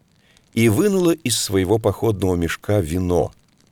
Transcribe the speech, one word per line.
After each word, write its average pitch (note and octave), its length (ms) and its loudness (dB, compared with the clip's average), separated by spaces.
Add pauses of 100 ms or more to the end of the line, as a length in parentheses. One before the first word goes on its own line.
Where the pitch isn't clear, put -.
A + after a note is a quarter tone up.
(520)
и A2+ 160 2
вынула F3+ 440 2
из - 260 -4
своего F#2+ 400 0
походного G2 560 -2
мешка F2 460 -2
вино, F2 500 -2 (420)